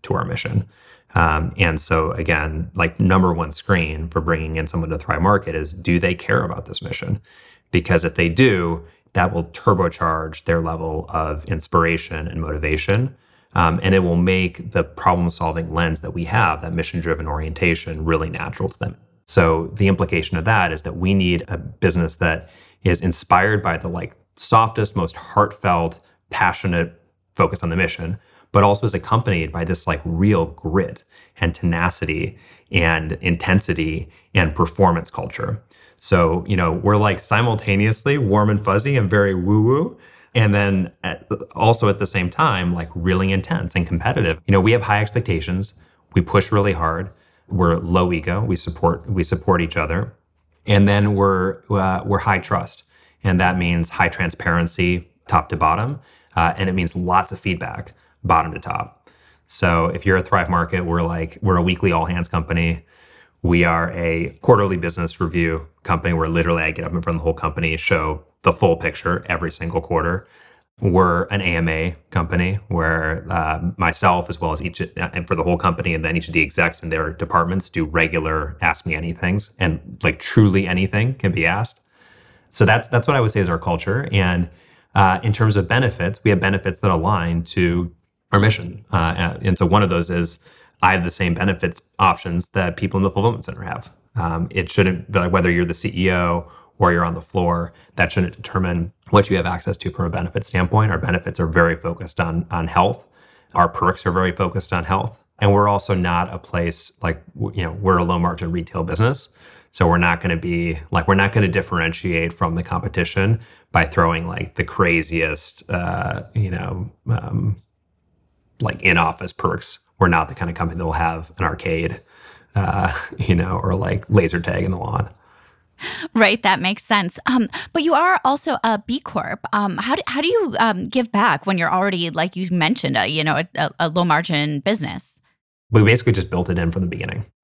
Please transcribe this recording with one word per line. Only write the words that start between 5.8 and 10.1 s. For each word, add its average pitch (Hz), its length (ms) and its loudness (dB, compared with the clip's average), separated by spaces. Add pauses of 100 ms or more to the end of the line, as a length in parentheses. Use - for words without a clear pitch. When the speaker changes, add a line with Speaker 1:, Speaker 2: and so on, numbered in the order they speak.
Speaker 1:
they 90 140 0
care - 300 -2
about - 240 -8
this - 140 -4
mission? - 380 -6 (520)
Because 87 340 2
if - 100 -4
they 85 140 2
do, 87 560 2 (260)
that 90 220 2
will 82 120 -2
turbocharge 82 1000 -2